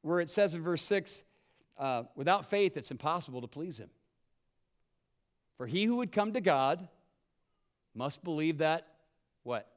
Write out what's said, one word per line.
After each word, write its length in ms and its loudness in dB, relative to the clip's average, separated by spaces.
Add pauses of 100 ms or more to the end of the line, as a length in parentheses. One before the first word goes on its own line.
where 200 0
it 100 -2
says 240 2
in 80 -4
verse 200 0
six, 400 -2 (540)
uh, 280 -2 (120)
"Without 320 2
faith, 280 2
it's 140 -10
impossible 520 -4
to 60 -12
please 300 -10
him. 120 -16 (1700)
For 100 -8
he 180 2
who 120 2
would 140 -2
come 220 2
to 80 0
God 480 4 (1040)
must 300 -6
believe 340 0
that," 300 0 (540)
what? 340 -6